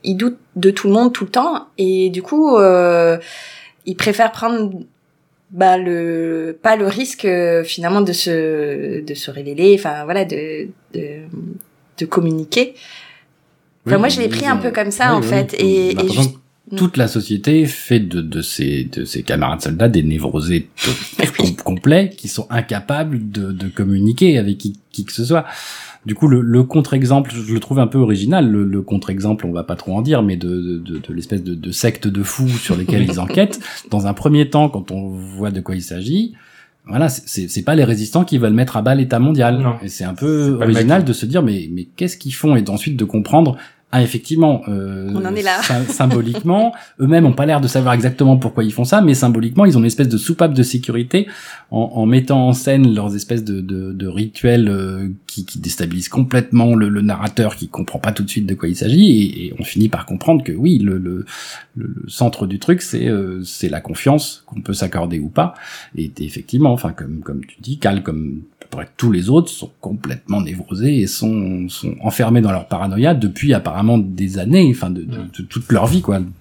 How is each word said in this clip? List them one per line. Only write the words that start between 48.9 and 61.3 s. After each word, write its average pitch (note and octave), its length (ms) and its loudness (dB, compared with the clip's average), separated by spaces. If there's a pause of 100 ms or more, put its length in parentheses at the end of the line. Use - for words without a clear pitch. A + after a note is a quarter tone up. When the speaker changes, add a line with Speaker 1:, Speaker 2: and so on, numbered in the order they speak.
Speaker 2:
mais D3+ 120 6
symboliquement, B2 520 2
ils D#3+ 120 6
ont A2+ 40 6
une A#2 40 4
espèce B2+ 220 2
de A2+ 100 0
soupape E3 360 0
de B2+ 100 4
sécurité B2 640 0 (440)
en, A2+ 240 -2
en A2 100 2
mettant B2+ 420 4
en B2 60 4
scène C3 420 4
leurs G2+ 220 -4
espèces A2+ 260 -4
de, G2 160 -4
de, F#2+ 320 -6
de F#2+ 160 -6
rituels, A2 600 2
euh, F#2+ 400 -4 (180)
qui, F#2 180 -10
qui - 140 -12
déstabilisent F2 480 -6
complètement A#2+ 640 2
le, G#2+ 140 4
le G#2 140 0
narrateur G#2 560 0
qui - 100 -8
comprend - 320 -8
pas G#2+ 140 -4
tout G#2 100 -4
de G2+ 60 -6
suite G#2 160 -2
de G2 80 -4
quoi E2+ 160 -4
il F2+ 80 -2
s'agit, D#3+ 340 6 (120)
et, F2+ 240 -4
et - 120 -10
on - 60 -8
finit G#2+ 240 2
par - 160 -4
comprendre C#3 360 0
que E2+ 120 -6
oui, C#3 260 2
le, G2+ 180 0
le, F#2 280 -6 (500)